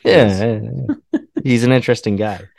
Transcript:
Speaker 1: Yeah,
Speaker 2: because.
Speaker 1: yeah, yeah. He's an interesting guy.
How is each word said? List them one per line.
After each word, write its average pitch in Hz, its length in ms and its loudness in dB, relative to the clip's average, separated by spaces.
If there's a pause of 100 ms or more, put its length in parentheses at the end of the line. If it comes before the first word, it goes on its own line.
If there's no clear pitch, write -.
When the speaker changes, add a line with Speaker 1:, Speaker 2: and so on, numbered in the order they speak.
Speaker 1:
Yeah, 165 220 6
Speaker 2:
because. 95 140 0
Speaker 1:
yeah, 110 300 -4 (440)
yeah. 320 60 -4 (240)
He's 120 200 2
an 123 80 2
interesting 120 440 0
guy. 98 280 -6 (160)